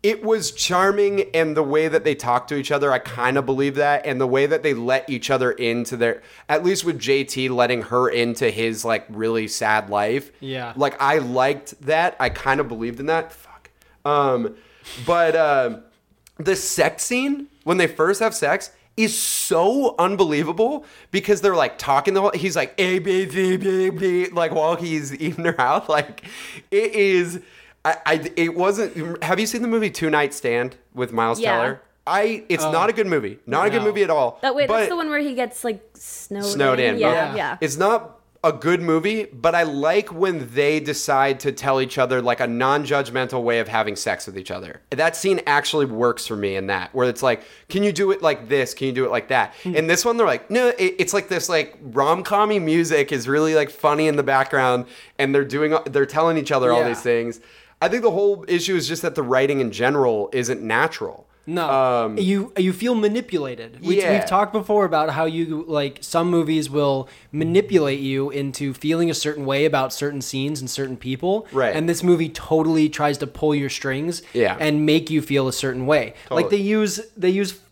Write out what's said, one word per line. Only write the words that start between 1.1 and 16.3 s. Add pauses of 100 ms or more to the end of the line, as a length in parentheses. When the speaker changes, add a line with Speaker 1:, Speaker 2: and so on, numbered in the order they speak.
Speaker 1:
and
the
way
that
they
talked
to
each
other,
I
kinda
believe
that,
and
the
way
that
they
let
each
other
into
their, (260)
at
least
with
J
T
letting
her
into
his,
like,
really
sad
life. (100)
Speaker 2:
Yeah.
Speaker 1:
Like,
I
liked
that.
I
kinda
believed
in
that.
Fuck. (340)
Um, (500)
but,
uh, (580)